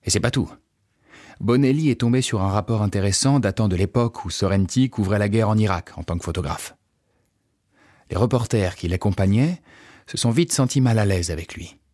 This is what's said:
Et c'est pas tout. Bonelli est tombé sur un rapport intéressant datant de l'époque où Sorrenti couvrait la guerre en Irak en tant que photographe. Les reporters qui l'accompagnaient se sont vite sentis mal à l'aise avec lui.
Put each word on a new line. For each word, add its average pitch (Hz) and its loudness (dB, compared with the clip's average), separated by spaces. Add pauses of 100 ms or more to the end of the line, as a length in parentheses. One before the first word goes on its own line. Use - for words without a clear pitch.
Et 98 -4
c'est 104 0
pas 117 0
tout. 101 -2 (920)
Bonelli 135 2
est 117 0
tombé 120 2
sur 113 -2
un 95 0
rapport 104 0
intéressant 101 2
datant 104 0
de 92 0
l'époque 117 0
où 87 -8
Sorrenti 98 0
couvrait 104 0
la 104 2
guerre 107 2
en 107 2
Irak 95 0
en 82 -10
tant 85 -4
que 82 -6
photographe. 80 -6 (1300)
Les 85 -4
reporters 110 0
qui - -8
l'accompagnaient 101 0 (460)
se - -12
sont 120 0
vite 147 0
sentis 135 0
mal 117 2
à 104 2
l'aise 90 0
avec 80 -10
lui. - -16 (140)